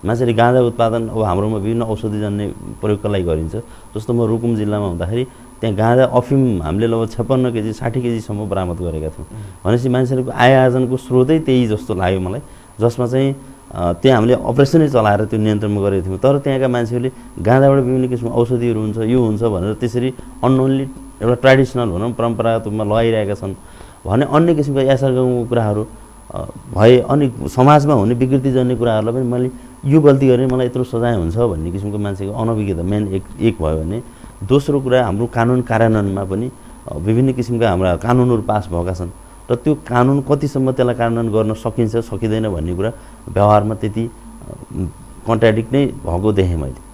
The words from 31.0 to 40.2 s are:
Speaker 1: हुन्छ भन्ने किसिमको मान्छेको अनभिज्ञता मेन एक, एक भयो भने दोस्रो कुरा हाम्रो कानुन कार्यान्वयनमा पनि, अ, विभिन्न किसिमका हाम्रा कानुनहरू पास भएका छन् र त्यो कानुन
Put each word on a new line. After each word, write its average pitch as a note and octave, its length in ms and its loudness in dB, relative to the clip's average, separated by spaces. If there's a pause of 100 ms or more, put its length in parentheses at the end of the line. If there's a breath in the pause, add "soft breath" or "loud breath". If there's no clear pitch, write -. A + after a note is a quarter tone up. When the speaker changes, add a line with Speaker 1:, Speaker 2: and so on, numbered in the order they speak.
Speaker 1:
हुन्छ E2+ 220 -2
भन्ने F2 340 0
किसिमको G2+ 260 -6
मान्छेको G2+ 360 -4
अनभिज्ञता G#2+ 500 -2
मेन G#2 240 -2
एक, F#2+ 160 -4 (180)
एक A2+ 200 2
भयो D#2 160 0
भने F2+ 260 -6 (400 loud breath)
दोस्रो C#3 380 0
कुरा B2+ 240 0
हाम्रो G#2 200 -2
कानुन A#2+ 360 0
कार्यान्वयनमा A2 600 0
पनि, G2 280 -6 (360 loud breath)
अ, - 100 -10
विभिन्न A2+ 360 0
किसिमका A#2 360 -2
हाम्रा F#2 260 2
कानुनहरू A#2+ 460 2
पास G2+ 300 -2
भएका F2 220 -4
छन् F2 160 -8 (420 loud breath)
र A#2+ 40 2
त्यो D3 200 -2
कानुन C3+ 460 0